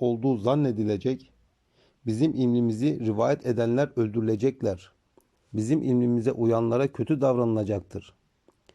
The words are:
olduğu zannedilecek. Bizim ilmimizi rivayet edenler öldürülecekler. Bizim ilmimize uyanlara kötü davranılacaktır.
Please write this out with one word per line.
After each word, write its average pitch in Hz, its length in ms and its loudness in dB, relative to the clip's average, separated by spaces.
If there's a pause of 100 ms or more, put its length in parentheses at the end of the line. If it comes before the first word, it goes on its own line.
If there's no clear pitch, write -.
olduğu 120 360 0
zannedilecek. 113 960 0 (760)
Bizim 113 280 0
ilmimizi 120 680 0
rivayet 117 460 0
edenler 120 500 0
öldürülecekler. 110 960 -2 (600)
Bizim 113 300 0
ilmimize 120 500 2
uyanlara 117 600 0
kötü 131 280 -2
davranılacaktır. 110 960 -2 (600)